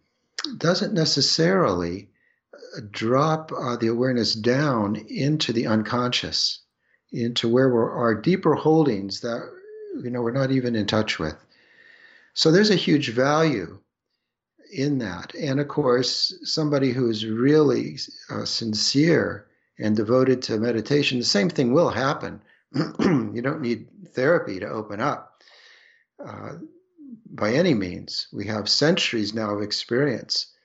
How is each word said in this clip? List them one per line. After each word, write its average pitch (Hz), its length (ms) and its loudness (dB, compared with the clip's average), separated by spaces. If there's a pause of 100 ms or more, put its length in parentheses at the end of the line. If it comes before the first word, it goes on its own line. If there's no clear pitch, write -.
(580)
doesn't 185 340 0
necessarily, 143 1160 2 (460)
uh, - 260 -16 (100)
drop, 147 640 0
uh, 123 240 -6
the 113 100 0
awareness 120 480 0
down 117 600 0 (120)
into 151 440 0
the 113 140 0
unconscious, 113 960 -2 (520)
into 120 360 -2
where 131 220 6
we're, 117 220 2
our 117 220 2
deeper 165 400 2
holdings 135 680 2
that, 117 300 -8 (520)
you 123 80 -8
know, 123 120 -4
we're 117 100 -2
not 135 180 0
even 123 240 0
in 107 120 0
touch 107 320 0
with. 78 180 -4 (1000)
So - 160 2
there's 208 200 6
a 185 60 4
huge 139 340 2
value 127 680 0 (920)
in 143 260 -2
that. 95 360 -8
And 143 260 -2
of 143 80 -2
course, 127 760 0
somebody 147 480 0
who 123 180 0
is 110 180 -2
really, 131 720 2 (320)
uh, 107 140 -8
sincere 110 1040 0 (320)
and 107 180 0
devoted 127 460 4
to 113 160 -2
meditation, 120 600 0
the 117 60 -4
same 196 260 2
thing 123 220 0
will 147 180 4
happen. 120 500 -4 (320)
<clears throat> 156 280 -4
You 120 420 0
don't 151 180 -4
need 117 280 -4 (260)
therapy 127 460 0
to 101 80 -8
open 104 320 -8
up, - 420 -6 (840)
uh, - 280 -12 (760)
by 110 220 -2
any 165 220 4
means. 90 580 -6
We 104 140 -8
have 107 220 -6
centuries 117 680 0
now 107 200 -4
of 104 80 -4
experience - 840 -2 (180)